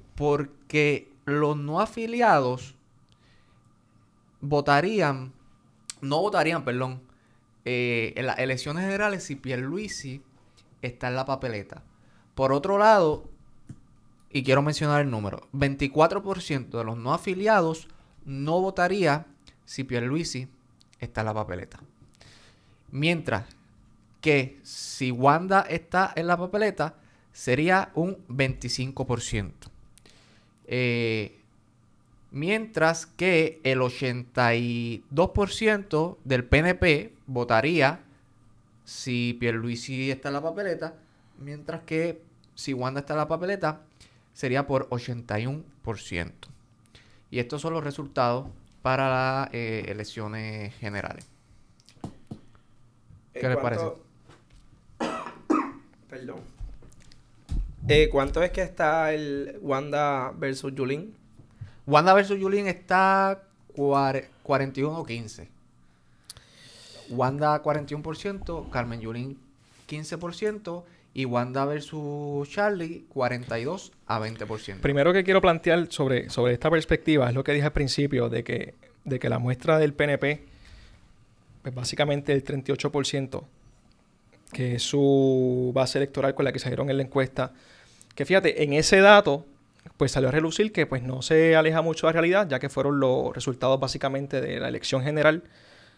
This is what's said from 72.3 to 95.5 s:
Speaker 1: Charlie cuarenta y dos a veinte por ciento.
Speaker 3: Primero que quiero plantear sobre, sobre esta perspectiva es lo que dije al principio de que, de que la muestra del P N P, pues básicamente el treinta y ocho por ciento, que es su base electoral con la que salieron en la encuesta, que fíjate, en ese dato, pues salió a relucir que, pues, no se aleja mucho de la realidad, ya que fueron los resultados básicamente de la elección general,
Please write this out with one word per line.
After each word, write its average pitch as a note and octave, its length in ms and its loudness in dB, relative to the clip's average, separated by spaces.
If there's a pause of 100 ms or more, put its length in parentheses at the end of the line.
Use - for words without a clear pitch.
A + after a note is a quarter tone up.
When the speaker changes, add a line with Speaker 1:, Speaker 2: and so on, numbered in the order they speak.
Speaker 1:
Charlie F#3 600 -4
cuarenta B2 480 -2
y A2+ 60 -4
dos E3+ 280 -8 (140)
a A2+ 140 -2
veinte A2 260 -6
por G#2+ 140 -8
ciento. G2 240 -8
Speaker 3:
Primero C#3+ 280 4
que F#3+ 120 2
quiero F#3+ 180 4
plantear E3+ 500 4
sobre, B2+ 380 0
sobre B2 240 2
esta B2 160 0
perspectiva D#3 580 2
es A#2+ 60 0
lo C3+ 100 -2
que D3 100 0
dije D3 120 2
al D3 80 0
principio C#3 560 0
de A#2+ 140 -2
que, - 320 -6 (300)
de C3 120 -2
que B2 120 -4
la A#2+ 100 0
muestra B2+ 400 2
del D3+ 140 4
P D3+ 100 0
N C#3+ 160 2
P, D3 260 -2 (1160)
pues B2+ 100 -8
básicamente C#3+ 600 0
el C3+ 100 2
treinta C#3 280 -4
y - 20 0
ocho C#3 180 -2
por C#3 160 0
ciento, C3+ 400 -4 (1080)
que B2 220 -2
es A#2+ 80 -4
su C3 920 4
base C3 240 0
electoral C3+ 380 0
con C#3+ 100 0
la B2+ 60 0
que C#3 80 -6
salieron C3 320 -2
en C3+ 60 0
la C#3 60 0
encuesta, C3 500 -2 (600)
que C#3+ 120 -4
fíjate, F3+ 380 4
en C#3+ 100 2
ese D#3 260 6
dato, G3 460 8 (520)
pues C#3 140 2
salió C3 180 2
a - 20 2
relucir D#3+ 420 2
que, D#3 120 2
pues, C3 180 -4
no C3 180 -6
se D#3+ 340 6
aleja D#3+ 260 6
mucho D#3+ 240 0
de D#3+ 40 6
la E3 100 4
realidad, F3+ 300 4
ya C3 100 0
que C#3 80 -4
fueron C#3 320 0
los C3 340 2
resultados C3 460 0
básicamente C3+ 640 -4
de C3+ 180 -4
la B2 80 -4
elección B2+ 360 -2
general, D3+ 400 4 (540)